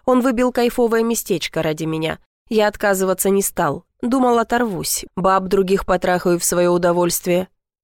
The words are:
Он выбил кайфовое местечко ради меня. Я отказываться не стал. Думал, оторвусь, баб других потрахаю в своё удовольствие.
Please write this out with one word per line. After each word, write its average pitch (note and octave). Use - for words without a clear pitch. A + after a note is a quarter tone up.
Он B3+
выбил B3
кайфовое A#3
местечко G#3
ради D#3+
меня. D#3+
Я G#3+
отказываться F#3+
не G3
стал. E3
Думал, B3
оторвусь, A3+
баб F#3+
других F#3+
потрахаю F3+
в -
своё F3
удовольствие. F3